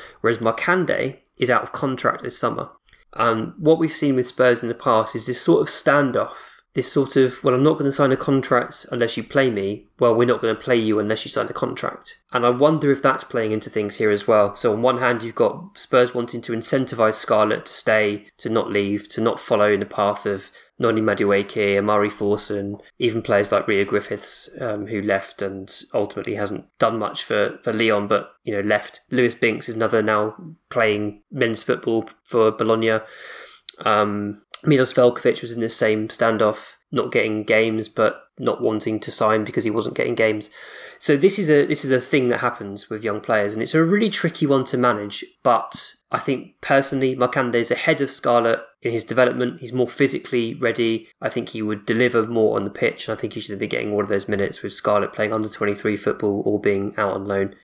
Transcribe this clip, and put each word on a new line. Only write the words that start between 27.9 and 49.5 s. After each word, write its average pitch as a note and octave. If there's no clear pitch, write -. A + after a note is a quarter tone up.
but, G#2
you A#2
know, G2+
left. G#2
Lewis B2
Binks A2+
is A2+
another A2+
now G#2+
playing G#2
men's A#2
football A2+
for A2
Bologna. A2
Um, G#2
Milos C3
Veljkovic B2
was A#2
in A#2
this A2+
same A2
standoff, A2
not B2
getting G#2+
games, A2
but -
not A#2
wanting A2
to -
sign A2
because G#2+
he A2
wasn't A2
getting A#2+
games. A2
So D3
this G3
is F3+
a, C#3+
this D3
is C3
a B2+
thing B2
that A#2
happens G2+
with G#2+
young G#2
players, G#2
and A2
it's -
a D#3+
really G#3
tricky -
one C3+
to B2+
manage, G#2+
but -
I -
think -
personally C3+
Markande B2
is A#2
ahead C#3+
of C3+
Scarlett A#2
in A#2
his A2+
development. B2